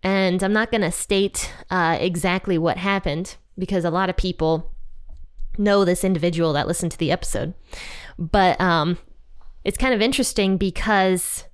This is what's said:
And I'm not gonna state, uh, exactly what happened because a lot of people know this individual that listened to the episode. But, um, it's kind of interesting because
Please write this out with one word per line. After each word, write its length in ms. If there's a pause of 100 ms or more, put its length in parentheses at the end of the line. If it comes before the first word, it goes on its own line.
And 400
I'm 100
not 180
gonna 220
state, 600 (180)
uh, 280
exactly 600
what 180
happened 600 (220)
because 260
a 60
lot 200
of 60
people 560 (840)
know 280
this 200
individual 480
that 160
listened 240
to 60
the 120
episode. 440 (640)
But, 420
um, 380 (680)
it's 140
kind 160
of 60
interesting 560
because 960